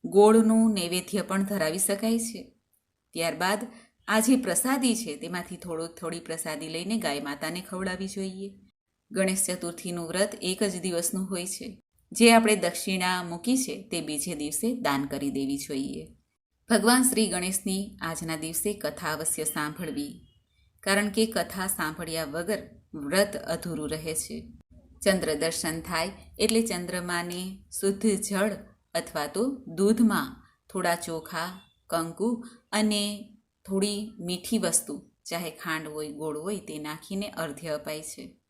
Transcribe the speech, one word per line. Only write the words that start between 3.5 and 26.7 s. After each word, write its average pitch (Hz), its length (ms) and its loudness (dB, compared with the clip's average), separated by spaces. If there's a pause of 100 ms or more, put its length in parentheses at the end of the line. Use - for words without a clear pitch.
આ 214 120 4
જે 233 160 6
પ્રસાદી 240 600 2
છે 220 200 -6
તેમાંથી 175 420 -8
થોડો, 165 300 -6
થોડી 170 320 -8
પ્રસાદી 160 480 -6
લઈને 175 300 -2
ગાય 147 220 -2
માતાને 160 420 -6
ખવડાવવી 190 460 -6
જોઈએ. 190 520 -8 (520)
ગણેશ 190 360 2
ચતુર્થીનું 175 600 -4
વ્રત 190 340 0
એક 185 220 0
જ 185 180 -2
દિવસનું 180 440 -2
હોય 185 220 -4
છે. - 340 -10 (300)
જે 233 200 8
આપણે 226 240 8
દક્ષિણા 180 680 0
મૂકી 175 340 0
છે 196 300 -4
તે 170 140 -2
બીજે 151 340 -4
દિવસે 175 460 -2
દાન 143 240 0
કરી 143 260 -4
દેવી 139 260 -2
જોઈએ. 143 500 -6 (600)
ભગવાન 233 340 6
શ્રી 220 240 4
ગણેશની 190 720 -2
આજના 165 340 -4
દિવસે 165 380 -4
કથા 156 400 -4
અવશ્ય 156 300 -2
સાંભળવી, 151 840 -6 (520)
કારણ 202 300 2
કે 220 160 4
કથા 190 420 -2
સાંભળ્યા 160 580 -4
વગર 170 440 -4 (240)
વ્રત 180 420 0
અધૂરું 165 540 -4
રહે 160 260 -6
છે. - 360 -8 (500)
ચંદ્ર 170 320 2
દર્શન 165 480 -2
થાય 170 300 -2 (280)
એટલે 220 220 4
ચંદ્રમાને 180 1000 -4 (180)